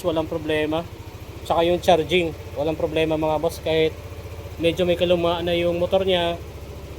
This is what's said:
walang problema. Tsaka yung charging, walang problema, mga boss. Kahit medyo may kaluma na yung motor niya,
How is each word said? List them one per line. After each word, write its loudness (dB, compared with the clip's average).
walang 0
problema. 0
Tsaka 2
yung 2
charging, 4
walang -2
problema, 0
mga 0
boss. -2
Kahit 2
medyo 2
may 4
kaluma 2
na 0
yung 2
motor 2
niya, 2